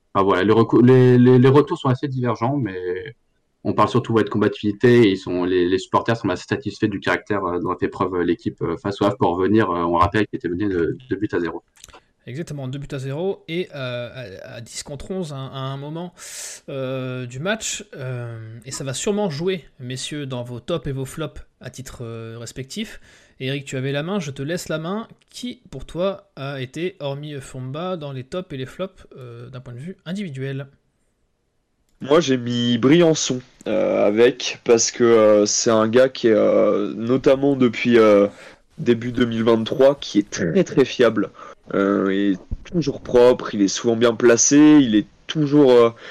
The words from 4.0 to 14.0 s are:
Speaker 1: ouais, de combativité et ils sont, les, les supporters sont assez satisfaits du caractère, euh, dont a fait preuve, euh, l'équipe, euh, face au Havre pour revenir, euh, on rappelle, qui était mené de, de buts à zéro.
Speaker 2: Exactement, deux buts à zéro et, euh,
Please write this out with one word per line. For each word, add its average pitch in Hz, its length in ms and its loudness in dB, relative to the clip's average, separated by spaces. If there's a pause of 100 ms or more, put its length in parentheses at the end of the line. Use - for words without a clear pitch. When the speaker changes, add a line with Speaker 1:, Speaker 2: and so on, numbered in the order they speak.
Speaker 1:
ouais, 110 120 4
de - 40 -8
combativité 104 720 2
et 104 80 6
ils 95 80 0
sont, 90 260 -4
les, 90 240 2
les 92 100 0
supporters 110 380 -2
sont 101 120 -6
assez 90 200 -6
satisfaits 104 380 -4
du 98 140 -4
caractère, 98 440 -4
euh, 87 140 -4
dont 90 120 -6
a 87 60 -4
fait 95 120 -4
preuve, 92 260 -6
euh, 90 80 -2
l'équipe, - 400 -4
euh, 85 140 -4
face 101 260 -6
au 101 40 4
Havre 101 100 -2
pour 87 200 0
revenir, 95 340 2
euh, 87 120 -2
on 85 120 0
rappelle, 90 340 0
qui - 80 -10
était - 120 -8
mené 90 200 -4
de, 85 280 -2 (140)
de 98 60 -6
buts 101 160 -6
à 92 80 -2
zéro. 85 220 -8 (640)
Speaker 2:
Exactement, 139 420 -10
deux 135 100 -8
buts 147 140 -12
à 143 60 -8
zéro 143 500 -8
et, 170 260 -6
euh, 123 680 -10